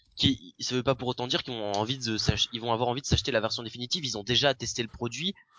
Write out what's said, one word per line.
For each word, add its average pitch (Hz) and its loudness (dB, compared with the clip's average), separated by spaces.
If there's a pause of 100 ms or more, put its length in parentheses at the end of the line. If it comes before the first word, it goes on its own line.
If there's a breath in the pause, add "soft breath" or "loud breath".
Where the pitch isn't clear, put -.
(140 soft breath)
qui, 117 0
ça 127 -2
veut 123 2
pas 135 4
pour 123 -4
autant 123 -2
dire - 0
qu'ils 127 -6
vont 104 -2
envie 110 2
de 113 0
s'ach-, - 2
ils 113 -4
vont 117 0
avoir 120 2
envie 123 0
de - -8
s'acheter - 2
la 113 4
version 110 -2
définitive, 123 -6
ils 113 -4
ont 104 -4
déjà 127 4
testé - -4
le 110 -4
produit, 123 -4 (240 soft breath)